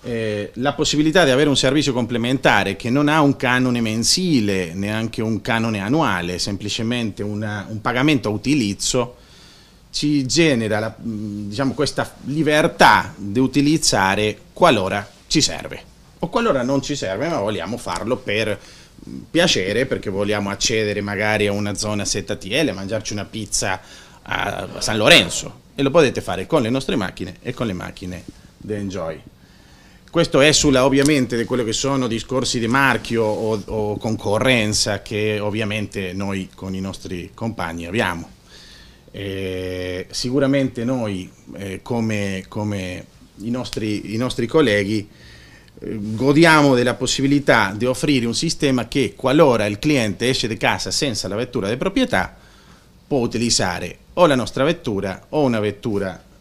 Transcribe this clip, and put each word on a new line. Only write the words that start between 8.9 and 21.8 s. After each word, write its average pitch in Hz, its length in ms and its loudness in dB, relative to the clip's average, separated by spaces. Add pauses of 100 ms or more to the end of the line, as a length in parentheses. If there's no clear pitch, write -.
ci 147 360 0
genera 117 520 2
la, 110 240 -4
mm, 104 460 -8
diciamo, 135 240 -2
questa 135 420 -4 (120)
libertà 151 920 4
di 101 240 -2
utilizzare 127 960 2 (140)
qualora 101 560 2 (180)
ci 160 140 2
serve, - 420 -4 (380)
o 170 80 -4
qualora 208 340 0
non 135 200 0
ci 143 120 -6
serve, 113 340 -4
ma 160 120 -2
vogliamo 101 360 -4
farlo 98 400 -4
per, 107 400 -2 (520)
mm, 64 120 -12 (100)
piacere, 127 560 2
perché 104 240 -4
vogliamo 101 400 -2
accedere 104 500 0
magari 104 480 0
a 101 40 0
una 101 220 -2
zona 104 300 -4